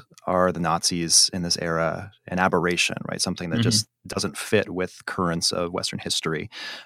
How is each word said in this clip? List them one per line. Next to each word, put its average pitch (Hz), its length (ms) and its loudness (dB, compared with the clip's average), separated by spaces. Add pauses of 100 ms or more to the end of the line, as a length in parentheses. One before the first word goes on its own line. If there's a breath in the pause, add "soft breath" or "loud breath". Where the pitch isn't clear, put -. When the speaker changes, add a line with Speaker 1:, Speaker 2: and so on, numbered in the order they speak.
(260)
Speaker 1:
are 90 260 4
the 85 80 -6
Nazis 82 760 2
in 92 100 -2
this 85 140 0
era 82 540 -2 (160)
an 92 120 -2
aberration, 87 580 2 (100)
right? - 140 -4
Something 90 300 -4
that - 60 0
Speaker 2:
Mm-hmm. 113 120 2
Speaker 1:
just 110 180 2 (200)
doesn't 101 280 -2
fit - 360 0
with 92 340 -6
currents 87 460 0
of 87 200 -2
Western 90 280 -4
history, 80 500 -2 (360 loud breath)